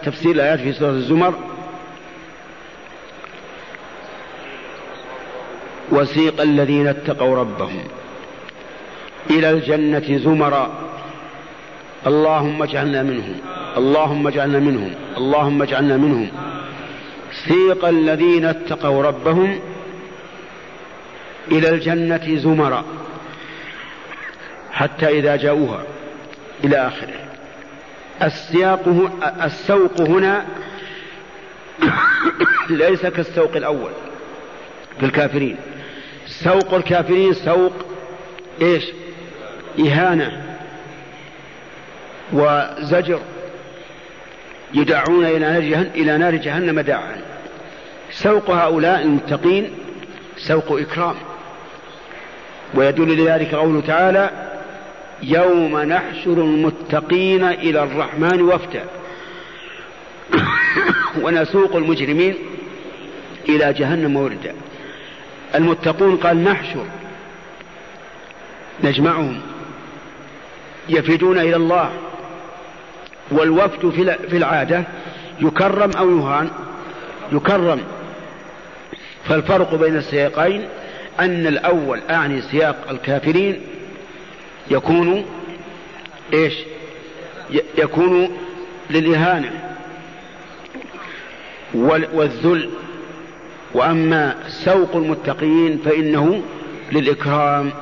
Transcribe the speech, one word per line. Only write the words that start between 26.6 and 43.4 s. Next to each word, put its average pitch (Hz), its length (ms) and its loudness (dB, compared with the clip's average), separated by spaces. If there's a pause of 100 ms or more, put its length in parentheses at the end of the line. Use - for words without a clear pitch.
إلى 139 240 4
آخره. - 320 -8 (1040)
السياق 185 640 2
ه-، 175 580 2
السوق 180 560 2
هنا 190 440 4 (1300)
<coughs> - 880 4
ليس 175 360 4
كالسوق 170 500 0
الأول 143 360 -2 (1080)
في 131 60 2
الكافرين. 139 520 0 (680)
سوق 185 460 2
الكافرين 180 600 4
سوق 180 400 4 (880)
إيش؟ 165 220 4 (960)
إهانة 156 680 2 (1800)
وزجر، 147 840 2 (1500)